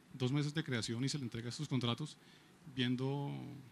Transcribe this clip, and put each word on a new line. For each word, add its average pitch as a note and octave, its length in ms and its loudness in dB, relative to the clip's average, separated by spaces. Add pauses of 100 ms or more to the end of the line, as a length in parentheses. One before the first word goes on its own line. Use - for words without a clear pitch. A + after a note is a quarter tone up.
(140)
dos B2+ 180 2
meses D3 220 4
de D#3 100 2
creación A#2+ 400 0
y C3+ 60 2
se D#3 80 0
le C3+ 60 -4
entrega A#2 260 -4
estos C#3+ 180 -4
contratos, B2 480 0 (580)
viendo C3 560 2 (420)